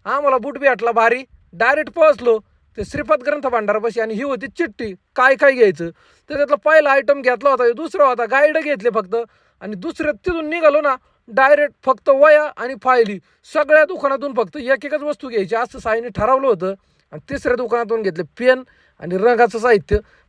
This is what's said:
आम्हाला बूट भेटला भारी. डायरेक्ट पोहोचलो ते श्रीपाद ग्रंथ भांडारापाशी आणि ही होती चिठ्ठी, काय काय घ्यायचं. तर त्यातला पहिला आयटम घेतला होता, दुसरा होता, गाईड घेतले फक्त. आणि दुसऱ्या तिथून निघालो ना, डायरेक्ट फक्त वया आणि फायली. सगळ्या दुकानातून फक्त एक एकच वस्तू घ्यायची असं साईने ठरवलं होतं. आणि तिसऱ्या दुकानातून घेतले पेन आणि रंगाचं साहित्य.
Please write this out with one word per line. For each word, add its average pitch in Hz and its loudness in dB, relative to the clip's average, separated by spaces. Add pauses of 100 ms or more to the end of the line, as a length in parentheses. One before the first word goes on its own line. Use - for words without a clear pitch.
आम्हाला 269 0
बूट 247 -6
भेटला 240 0
भारी. 233 2 (300)
डायरेक्ट 269 -2
पोहोचलो 247 2 (380)
ते 202 -8
श्रीपाद 214 -2
ग्रंथ 285 -2
भांडारापाशी 220 -2
आणि 220 -4
ही 214 -6
होती 269 -6
चिठ्ठी, 220 -8 (200)
काय 262 4
काय 277 4
घ्यायचं. 185 2 (400)
तर 302 -8
त्यातला 285 0
पहिला 302 4
आयटम 277 0
घेतला 247 0
होता, 247 2
दुसरा 294 0
होता, 240 0
गाईड 285 2
घेतले 277 -4
फक्त. 196 -4 (460)
आणि 208 -12
दुसऱ्या 302 -6
तिथून 320 -6
निघालो 311 2
ना, 285 0 (320)
डायरेक्ट 277 2 (120)
फक्त 254 -2
वया 302 6 (140)
आणि 247 -8 (100)
फायली. 233 0 (340)
सगळ्या 302 4
दुकानातून 277 -4
फक्त 208 -4
एक 269 -2
एकच 294 -6
वस्तू 285 -8
घ्यायची 208 -4
असं 233 -6
साईने 226 -4
ठरवलं 254 0
होतं. 190 -2 (380)
आणि - -18
तिसऱ्या 269 -4
दुकानातून 233 -4
घेतले 180 -6
पेन 254 0 (360)
आणि 180 -6
रंगाचं 233 2
साहित्य. 214 0 (320)